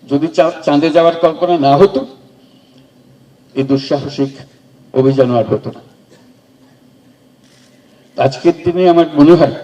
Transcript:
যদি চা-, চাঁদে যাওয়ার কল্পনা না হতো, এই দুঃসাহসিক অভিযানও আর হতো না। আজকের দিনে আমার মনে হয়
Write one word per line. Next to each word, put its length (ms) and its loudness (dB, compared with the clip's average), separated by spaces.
যদি 180 -2
চা-, 360 -2
চাঁদে 260 0
যাওয়ার 260 2
কল্পনা 420 -2
না 200 2
হতো, 280 2
এই 100 -4
দুঃসাহসিক 640 -4
অভিযানও 440 0
আর 80 -2
হতো 260 -8
না। 100 -20
আজকের 300 0
দিনে 240 0
আমার 240 2
মনে 180 6
হয় 320 4